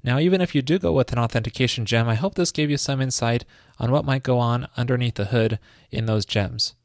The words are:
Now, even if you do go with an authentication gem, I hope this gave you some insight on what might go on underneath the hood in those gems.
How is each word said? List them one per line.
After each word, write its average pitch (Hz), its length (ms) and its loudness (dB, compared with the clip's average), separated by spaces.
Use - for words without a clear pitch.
Now, 127 160 0
even 180 220 2
if 175 140 -2
you 143 60 4
do 151 180 2
go 180 120 0
with 127 220 2
an 120 60 0
authentication 117 680 -2
gem, 117 240 2
I 110 60 2
hope 185 200 -2
this 175 160 0
gave 151 180 0
you 143 80 0
some 135 220 -2
insight 120 460 0
on 120 120 0
what 151 120 2
might 135 200 -2
go 123 160 2
on 120 360 0
underneath 123 400 0
the 101 100 -2
hood 110 340 0
in 113 140 -4
those 110 200 0
gems. 110 600 -2